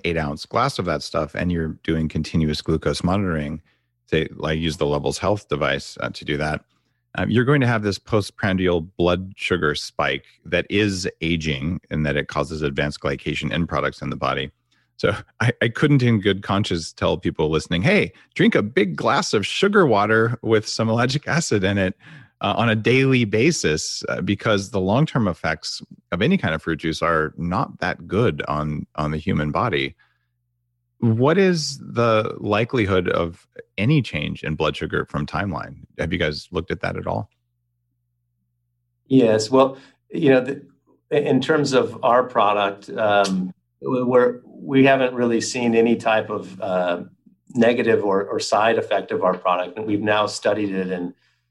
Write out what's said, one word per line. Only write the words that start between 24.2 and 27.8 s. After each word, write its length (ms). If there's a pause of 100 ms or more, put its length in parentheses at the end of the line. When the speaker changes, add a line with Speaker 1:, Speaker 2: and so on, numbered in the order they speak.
Speaker 1:
because 480
the 100
long-term 480
effects 540 (300)
of 100
any 160
kind 160
of 80
fruit 140
juice 260
are 340
not 440